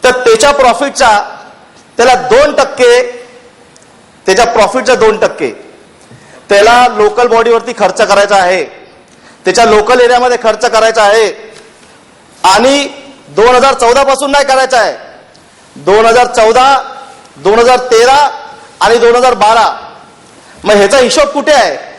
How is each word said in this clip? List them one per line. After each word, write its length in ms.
तर 160
त्याच्या 320
प्रॉफिटचा, 580
त्याला 160
दोन 280
टक्के, 460
त्याच्या 200
प्रॉफिटचा 500
दोन 240
टक्के 300
त्याला 420
लोकल 360
बॉडीवरती 520
खर्च 220
करायचा 340
आहे, 280
त्याच्या 200
लोकल 340
एरियामध्ये 440
खर्च 220
करायचा 380
आहे. 240
आणि 440
दोन 260
हजार 180
चौदा 300
पासून 280
नाही 140
करायचा 340
आहे, 160
दोन 300
हजार 220
चौदा, 380
दोन 220
हजार 180
तेरा 260
आणि 160
दोन 180
हजार 180
बारा. 360
मग 100
ह्याचा 240
हिशोब 300
कुठे 240
आहे? 220